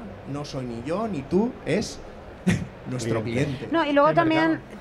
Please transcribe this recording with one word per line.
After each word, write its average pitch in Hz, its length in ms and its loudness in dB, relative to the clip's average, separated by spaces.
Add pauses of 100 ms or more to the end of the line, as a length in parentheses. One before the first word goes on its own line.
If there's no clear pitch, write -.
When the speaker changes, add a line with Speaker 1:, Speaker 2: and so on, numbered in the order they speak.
(320)
Speaker 1:
no 143 120 -6
soy 139 220 -6
ni 117 180 -6
yo 190 240 -2
ni 160 140 -4
tú, 202 280 4 (160)
es 151 320 0 (480)
<laughs> - 440 0
nuestro 113 320 0
Speaker 2:
Cliente. 123 340 0
Speaker 1:
cliente. - 200 -8
Speaker 3:
No, 330 80 4
y - 80 0
luego 285 180 6
Speaker 4:
El 320 40 4
Speaker 3:
también, 320 360 4
Speaker 4:
mercado. - 300 -4